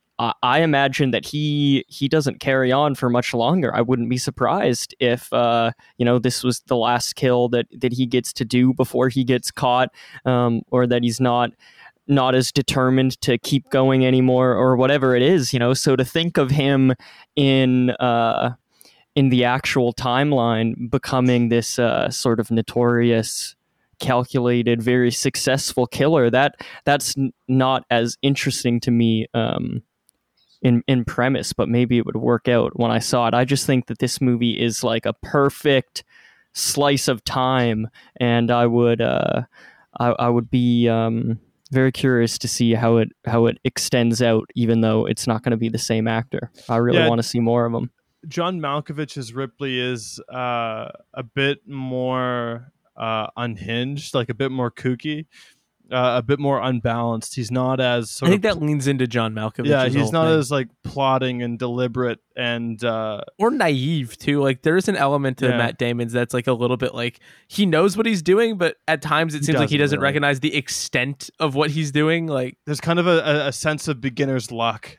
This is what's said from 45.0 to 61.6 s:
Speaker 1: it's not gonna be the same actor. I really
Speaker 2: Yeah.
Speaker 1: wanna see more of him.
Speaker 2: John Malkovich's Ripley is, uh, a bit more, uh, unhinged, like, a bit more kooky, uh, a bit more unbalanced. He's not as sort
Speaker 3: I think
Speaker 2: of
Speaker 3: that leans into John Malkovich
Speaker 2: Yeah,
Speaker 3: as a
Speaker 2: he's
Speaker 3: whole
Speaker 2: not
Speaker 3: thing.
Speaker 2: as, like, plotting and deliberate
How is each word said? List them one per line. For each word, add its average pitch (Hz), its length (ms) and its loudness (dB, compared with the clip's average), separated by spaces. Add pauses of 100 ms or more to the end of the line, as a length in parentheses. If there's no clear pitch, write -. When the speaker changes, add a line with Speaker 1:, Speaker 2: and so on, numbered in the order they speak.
Speaker 1:
it's - 200 -4
not 110 160 -2
gonna 117 140 0
be 113 120 -2
the 113 100 -4
same 113 300 -2
actor. 117 420 -4 (180)
I 120 80 0
really 120 220 4
Speaker 2:
Yeah. 117 100 4
Speaker 1:
wanna 117 140 0
see 120 180 -4
more 117 260 2
of 117 80 -4
him. 117 160 -6 (360)
Speaker 2:
John 175 320 -6
Malkovich's 143 760 -8
Ripley 131 440 -6
is, 123 400 -6 (140)
uh, 120 560 -6 (240)
a 127 100 -10
bit 139 460 -4
more, 127 1040 -6 (240)
uh, 110 300 -4 (100)
unhinged, 120 760 -8
like, 123 160 -2
a 113 40 -8
bit 135 160 -4
more 127 200 -4
kooky, 151 560 -6 (640)
uh, 127 240 2
a 120 60 0
bit 139 160 0
more 139 240 0
unbalanced. 117 720 -2
He's 113 160 -6
not 127 280 -2
as 120 320 0
sort - 180 -4
Speaker 3:
I 180 40 6
think 202 140 0
Speaker 2:
of 190 120 0
Speaker 3:
that 156 60 -4
leans 147 220 0
into 131 200 0
John 113 280 -2
Malkovich 110 320 -6
Speaker 2:
Yeah, 143 160 2
Speaker 3:
as 127 120 0
a 139 40 0
Speaker 2:
he's 139 80 2
Speaker 3:
whole - 60 -4
Speaker 2:
not 160 180 2
Speaker 3:
thing. 160 80 4
Speaker 2:
as, 135 120 -2
like, 131 180 -2 (140)
plotting 131 600 -2
and 120 160 -6
deliberate 123 600 -4 (140)